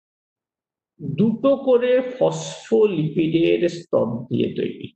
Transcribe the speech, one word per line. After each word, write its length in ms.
দুটো 540
করে 440
ফসফোলিপিডের 1500
স্তর 560
দিয়ে 300
তৈরি। 420